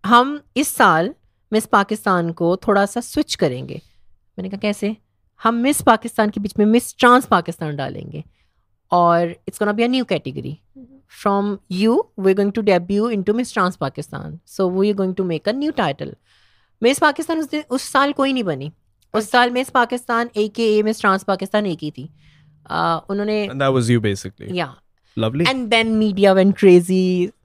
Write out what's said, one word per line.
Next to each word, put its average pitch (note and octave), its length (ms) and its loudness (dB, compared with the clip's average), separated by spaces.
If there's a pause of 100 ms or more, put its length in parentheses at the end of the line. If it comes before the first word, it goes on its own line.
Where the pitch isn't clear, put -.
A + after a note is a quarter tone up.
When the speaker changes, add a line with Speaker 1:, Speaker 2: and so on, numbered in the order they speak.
Speaker 1:
हम B3+ 340 4 (160)
इस C#4+ 120 0
साल F#3 460 2 (380)
मिस G#3+ 140 0
पाकिस्तान G3 680 0
को E3+ 240 0
थोड़ा G3+ 300 2
सा A#3+ 140 -6
स्विच - 340 -6
करेंगे। C3 460 -4 (580)
मैंने F#3 100 -10
कहा, G3 100 -10
"कैसे?" G#3 380 -4 (460)
"हम A3+ 120 2
मिस B3+ 280 0
पाकिस्तान A3 480 2
के G#3 100 -6
बीच G3+ 180 -6
में G#3 80 4
मिस A#3 320 2
ट्रांस B3 280 6
पाकिस्तान E3 500 -2
डालेंगे, C#3+ 480 -10 (680)
और E3+ 420 2 (160)
it's - 120 -6
gonna G#3 180 -2
be A#3 80 2
a B3+ 60 0
new C4 180 -2
category। C#3 420 -6 (220)
Speaker 2:
हम्म। B3+ 100 -20 (380)
Speaker 1:
From G3+ 340 0 (240)
you, A#3 200 2 (220)
we're F#3+ 160 2
going G3+ 180 0
to G#3+ 100 0
debut G3+ 480 0
into G3+ 240 -2
Miss A3+ 180 -6
Trans F3+ 240 -2
Pakistan। D3+ 560 -10 (100)
So - 120 -10
we F#3+ 340 0
are - 20 -4
going F#3+ 240 -4
to F3+ 80 -2
make E3+ 260 -4
a - 0 -
new D4 220 -4
title।" C#3+ 380 -4 (680)
मिस B3+ 160 2
पाकिस्तान D#4+ 400 0
उस D4+ 120 -6
दिन, D4+ 200 -6
उस C4 120 -4
साल C#4 300 0
कोई C4+ 200 0
नहीं B3 120 -2
बनी। C#3+ 220 -4 (480)
उस G#3+ 100 0
Speaker 2:
अच्छा। A#3+ 140 0
Speaker 1:
साल B3 120 2
मिस B3 200 -4
पाकिस्तान A#3+ 680 -2
एकेए G#3+ 460 0
मिस G#3+ 180 -2
ट्रांस G3 220 2
पाकिस्तान G3+ 440 -2
एक E3 160 -4
ही D3+ 80 -8
थी। C3+ 200 -16 (600)
अ, E3 400 -2
उन्होंने G#3 380 -2
Speaker 3:
And C3+ 100 -8
that C3+ 180 2
was A#2+ 140 0
you, A#2 140 2
basically। G2+ 480 -6
Speaker 1:
Yeah। F3 160 -4 (500)
Speaker 3:
Lovely। C3 280 0
Speaker 1:
And B3 260 -2
then A3 300 2
media G3 320 2
went F#3+ 300 4
crazy। F3+ 680 4 (140)